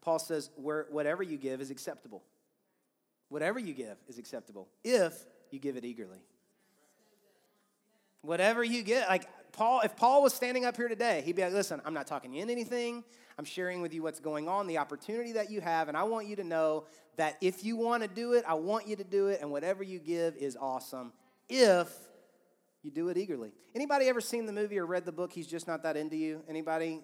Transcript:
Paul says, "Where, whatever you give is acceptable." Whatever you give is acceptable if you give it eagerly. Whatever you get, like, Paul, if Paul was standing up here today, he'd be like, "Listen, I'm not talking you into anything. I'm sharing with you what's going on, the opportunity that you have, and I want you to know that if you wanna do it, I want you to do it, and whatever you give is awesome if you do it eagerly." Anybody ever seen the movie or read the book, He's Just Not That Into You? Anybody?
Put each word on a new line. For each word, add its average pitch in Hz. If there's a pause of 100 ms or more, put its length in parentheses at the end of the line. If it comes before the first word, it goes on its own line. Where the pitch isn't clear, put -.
Paul 160
says, 156
"Where, 151
whatever 151
you 160
give 131
is 135
acceptable." 123 (1040)
Whatever 160
you 185
give 113 (100)
is 117
acceptable 107 (160)
if 208 (240)
you 139
give 135
it 120
eagerly. 107 (2000)
Whatever 190
you 233
get, 220
like, 185 (240)
Paul, 233
if 208
Paul 269
was 269
standing 247
up 247
here 240
today, 220
he'd 170
be 185
like, 180
"Listen, 185
I'm 156
not 143
talking 131
you 147
into 226
anything. 240 (340)
I'm 147
sharing 180
with 165
you 160
what's 156
going 151
on, 196
the 165
opportunity 214
that 214
you 208
have, 160
and 147
I 170
want 220
you 208
to 196
know 160 (320)
that 156
if 185
you 226
wanna 233
do 233
it, 240
I 165
want 202
you 214
to 196
do 196
it, 196
and 147
whatever 170
you 185
give 165
is 135
awesome 131 (360)
if 196 (920)
you 151
do 165
it 180
eagerly." 143 (220)
Anybody 277
ever 247
seen 226
the 214
movie 208
or 175
read 175
the 175
book, 175
He's 160
Just 165
Not 160
That 160
Into 156
You? 156
Anybody? 160